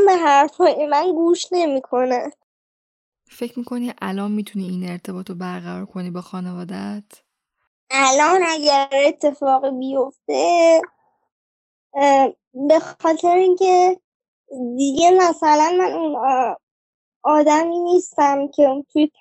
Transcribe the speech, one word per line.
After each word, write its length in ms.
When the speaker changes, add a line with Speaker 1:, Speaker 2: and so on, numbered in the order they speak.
Speaker 1:
به 80
حرفای 720
من 260
گوش 380
نمی‌کنن. 800
Speaker 2:
فکر 300
می‌کنی 420
الان 300
می‌تونی 380
این 200
ارتباط 400
رو 60
برقرار 500
کنی 260
با 100
خانوادت؟ 840
Speaker 1:
الان 560
اگر 460
اتفاقی 800
بیفته، 1080
اه، 360
به 260
خاطر 560
اینکه 640
دیگه 340
مثلاً 680
من 140
اون، 220
اه، 420
آدمی 560
نیستم 680
که 160
اون 200
توی 280